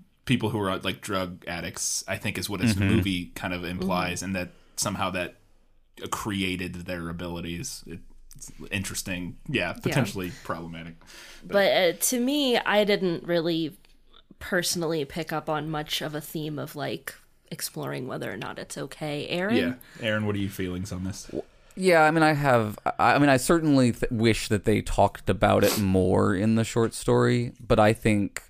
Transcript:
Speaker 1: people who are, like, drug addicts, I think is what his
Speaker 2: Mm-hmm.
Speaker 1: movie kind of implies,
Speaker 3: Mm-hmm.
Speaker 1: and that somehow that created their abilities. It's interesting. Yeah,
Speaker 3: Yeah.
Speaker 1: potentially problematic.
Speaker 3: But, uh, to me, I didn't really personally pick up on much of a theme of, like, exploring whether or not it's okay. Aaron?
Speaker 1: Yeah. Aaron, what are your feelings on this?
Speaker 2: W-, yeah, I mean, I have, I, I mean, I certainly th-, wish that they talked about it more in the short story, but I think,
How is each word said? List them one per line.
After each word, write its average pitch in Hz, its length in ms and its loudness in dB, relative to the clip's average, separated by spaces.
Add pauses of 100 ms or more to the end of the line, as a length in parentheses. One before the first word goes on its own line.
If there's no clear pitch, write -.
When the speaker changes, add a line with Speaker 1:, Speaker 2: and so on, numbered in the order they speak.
(240)
Speaker 1:
people 113 260 0
who 107 100 -2
are, 95 180 0
like, 92 220 -4
drug 92 460 -4
addicts, 85 640 -6
I 98 80 -4
think 98 220 -6
is 90 100 -6
what 98 120 -6
his 113 140 2
Speaker 2:
Mm-hmm. 95 140 0
Speaker 1:
movie 92 360 0 (100)
kind 95 180 -6
of 87 120 -6
implies, 90 540 -2
Speaker 3:
Mm-hmm. 90 60 -8
Speaker 1:
and 95 120 -4
that 90 140 -6 (260)
somehow 98 340 -2
that 90 260 -6 (760)
created 92 640 -2 (120)
their 87 240 -6
abilities. 85 720 -8 (500)
It's - 160 -16 (200)
interesting. 92 680 -6 (120)
Yeah, 101 200 0
Speaker 3:
Yeah. 85 60 -6
Speaker 1:
potentially 101 580 -2 (100)
problematic. 82 520 -10 (520)
Speaker 3:
But, 185 260 2
uh, 170 280 4
to - 200 0
me, 262 380 2
I 208 260 2
didn't 185 400 0
really 165 520 0 (600)
personally 165 680 -2
pick 156 280 -6
up 151 160 -4
on 156 220 -4
much 151 320 -4
of 151 120 -8
a 147 60 -6
theme 151 380 -8
of, 135 160 -10
like, 135 400 -8 (380)
exploring 139 560 -8
whether 123 240 -8
or 95 40 -10
not 104 220 -10
it's - 200 -14
okay. 147 500 -8
Aaron? 190 280 -2
Speaker 1:
Yeah. - 180 0 (260)
Aaron, 107 260 0
what 104 80 0
are 101 40 -2
your 98 120 -2
feelings 92 400 -6
on 92 140 -6
this? 98 200 -8
Speaker 2:
W-, - 200 -8 (320)
yeah, 180 260 6
I 156 80 6
mean, 160 120 4
I 156 100 6
have, 123 460 2 (200)
I, 110 160 6
I 131 40 4
mean, 143 100 6
I 135 80 8
certainly 139 560 4
th-, - 180 -2
wish 113 380 2
that 104 160 0
they 107 180 4
talked - 480 2
about 101 320 4
it 101 160 4
more 98 560 4
in 107 220 2
the 113 80 4
short 113 300 0
story, 120 640 2
but 110 180 2
I 107 140 8
think, 104 580 0